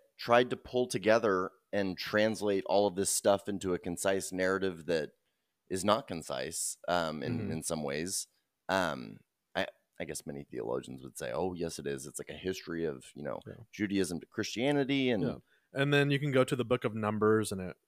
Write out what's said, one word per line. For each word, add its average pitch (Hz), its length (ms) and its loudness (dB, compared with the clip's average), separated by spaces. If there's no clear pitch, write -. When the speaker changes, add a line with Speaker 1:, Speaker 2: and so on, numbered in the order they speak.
Speaker 1:
tried 123 320 6
to 127 80 -2
pull 123 300 0
together 101 640 4
and 95 240 0
translate 104 680 2
all 101 200 4
of 90 80 0
this 98 140 0
stuff - 380 2
into 95 260 -2
a 87 60 0
concise 92 520 -2
narrative 92 560 0
that 80 240 0
is 92 160 -2
not 107 220 4
concise, 76 720 -6
um, 80 360 0
in, 82 160 -2
Speaker 2:
Mm-hmm. - 120 -4
Speaker 1:
in 80 120 -6
some 80 200 -4
ways. 78 440 -4
Um, 71 480 -2
I, 92 120 0
I 85 60 -6
guess - 200 -10
many 71 180 -10
theologians 64 600 -8
would 60 140 -16
say, 62 160 -6
"Oh, 90 200 -2
yes, 85 260 -4
it 76 80 -14
is. 69 200 -6
It's - 120 -12
like - 100 -12
a 73 40 -12
history 82 520 -4
of, 67 200 -6
you 71 80 -12
know, 57 240 -6
Speaker 2:
Yeah. - 60 -14
Speaker 1:
Judaism 95 480 0
to - 60 -12
Christianity." 135 880 0
And 98 120 2
Speaker 2:
Yeah. - 120 -2
And 143 200 2
then 143 180 4
you 139 80 2
can 147 120 0
go 127 120 6
to 139 120 2
the 120 100 0
book 120 180 2
of 110 120 0
Numbers, 107 580 4
and 95 80 0
it, 90 160 -8